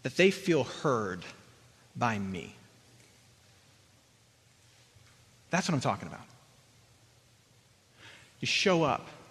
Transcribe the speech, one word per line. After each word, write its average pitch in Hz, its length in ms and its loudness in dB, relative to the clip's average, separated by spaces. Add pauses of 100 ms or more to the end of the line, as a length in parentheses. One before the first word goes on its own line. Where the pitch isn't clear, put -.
that 131 140 -4
they 190 120 8
feel 165 360 2
heard 104 580 -2 (720)
by 117 240 0
me. 95 360 -8 (3000)
That's 175 180 0
what 180 60 2
I'm 131 80 0
talking 95 260 -2
about. - 180 -14 (2250)
You 135 40 -4
show 175 380 4
up. - 240 0 (240)